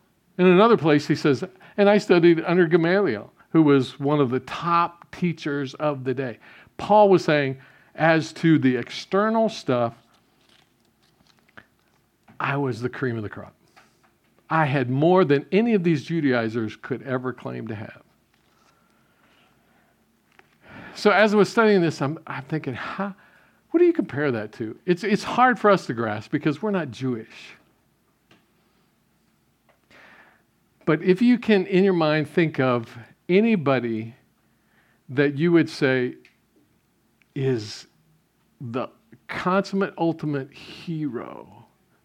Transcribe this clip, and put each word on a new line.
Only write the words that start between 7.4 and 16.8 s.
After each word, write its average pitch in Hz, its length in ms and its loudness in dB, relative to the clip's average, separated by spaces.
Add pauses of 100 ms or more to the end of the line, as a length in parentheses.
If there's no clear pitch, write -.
"As 160 380 0
to 160 260 2
the 127 160 2
external 214 760 -2
stuff, 120 460 -2 (2500)
I 139 180 -4
was 127 240 -4
the 123 80 -4
cream 123 280 -6
of 107 60 -8
the 98 60 -12
crop. - 240 -18 (960)
I 160 160 2
had 135 260 -2
more 175 340 4
than 139 260 2
any 226 220 2
of 190 100 0
these 160 200 0
Judaizers 120 720 -2
could - 280 -10